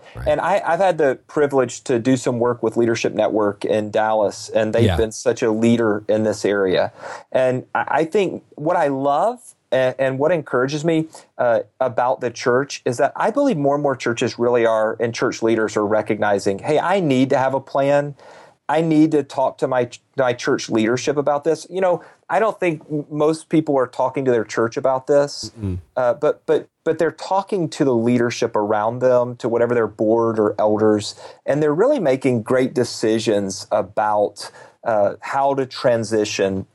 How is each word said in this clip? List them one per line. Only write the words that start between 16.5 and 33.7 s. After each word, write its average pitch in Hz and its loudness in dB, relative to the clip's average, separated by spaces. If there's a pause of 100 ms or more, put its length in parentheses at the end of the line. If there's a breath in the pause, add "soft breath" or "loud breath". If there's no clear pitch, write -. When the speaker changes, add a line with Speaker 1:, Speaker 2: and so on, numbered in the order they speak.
Speaker 2:
"Hey, 147 0
I 185 0
need 131 2
to 139 2
have 131 0
a 135 -2
plan. 143 0 (540 loud breath)
I 156 0
need 160 4
to 147 2
talk - -2
to 156 -2
my, 127 0 (260)
my 127 2
church 127 -2
leadership 120 0
about 147 -2
this." 160 -2
You 180 -6
know, 180 0 (260 loud breath)
I 175 0
don't 214 -2
think 165 -2
m-, 147 -4
most 151 -2
people 156 0
are 127 2
talking 131 -2
to 131 2
their 113 2
church 117 -2
about 131 0
this, 143 0 (100)
Speaker 1:
Mm-mm. 92 -4 (180)
Speaker 2:
uh, 123 2
but, 147 -2
but, - 0 (160)
but 160 0
they're 165 2
talking 190 -4
to - -2
the 135 4
leadership 120 0
around 107 0
them, 123 2
to 123 -6
whatever 117 2
their 117 2
board 113 0
or 107 2
elders, 107 2 (320 loud breath)
and 139 0
they're 151 2
really 254 2
making 135 0
great 127 0
decisions 110 -2